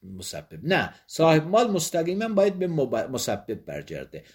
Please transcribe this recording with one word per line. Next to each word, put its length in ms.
مسبب، 600
نه، 320
صاحب 400
مال 240
مستقیماً 580
باید 300
به 80
مب-، 440
مسبب 540
برگرده، 600